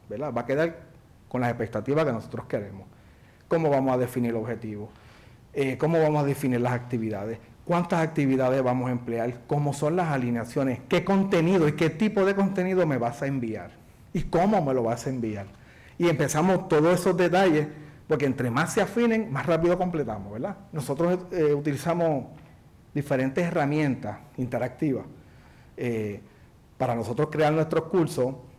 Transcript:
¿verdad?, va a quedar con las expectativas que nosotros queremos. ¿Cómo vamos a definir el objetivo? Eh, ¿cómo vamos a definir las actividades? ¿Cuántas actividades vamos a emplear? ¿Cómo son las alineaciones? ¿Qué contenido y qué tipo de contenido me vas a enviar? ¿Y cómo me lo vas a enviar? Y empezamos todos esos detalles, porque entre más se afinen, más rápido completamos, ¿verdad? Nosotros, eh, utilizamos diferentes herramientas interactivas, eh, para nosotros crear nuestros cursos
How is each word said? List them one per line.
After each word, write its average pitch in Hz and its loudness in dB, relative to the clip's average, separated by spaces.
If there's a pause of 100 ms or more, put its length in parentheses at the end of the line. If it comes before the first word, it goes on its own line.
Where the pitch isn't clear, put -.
¿verdad?, 131 -6
va 117 -2
a 120 -14
quedar 156 0 (500)
con 127 -4
las 123 2
expectativas 123 0
que 139 0
nosotros 110 -8
queremos. 98 -8 (600)
¿Cómo 160 2
vamos 135 2
a 123 2
definir 123 0
el 113 -2
objetivo? 110 -6 (640)
Eh, 135 -2
¿cómo 160 2
vamos 151 4
a 139 0
definir 135 0
las 123 0
actividades? 110 -4 (240)
¿Cuántas 175 0
actividades 135 2
vamos 127 0
a 127 -2
emplear? 120 -4
¿Cómo 147 0
son 151 -2
las 165 0
alineaciones? 123 -2 (100)
¿Qué 175 0
contenido 190 4
y 151 2
qué 156 0
tipo 208 0
de 196 2
contenido 185 2
me 139 0
vas 120 -2
a 143 -2
enviar? 110 -6 (320)
¿Y 175 -2
cómo 196 2
me 135 2
lo 123 2
vas 117 -2
a 139 -4
enviar? 110 -4 (500)
Y 170 2
empezamos 165 2
todos 160 4
esos 175 0
detalles, 170 4 (400)
porque 143 2
entre 127 0
más 151 0
se 226 0
afinen, 220 2
más 139 -4
rápido 170 4
completamos, 117 -4
¿verdad? 156 -6 (160)
Nosotros, 165 0
eh, 156 2
utilizamos 151 0 (680)
diferentes 135 0
herramientas 143 0 (180)
interactivas, 123 -2 (720)
eh, 110 -4 (560)
para 123 0
nosotros 123 -2
crear 151 2
nuestros 160 0
cursos 139 0 (240)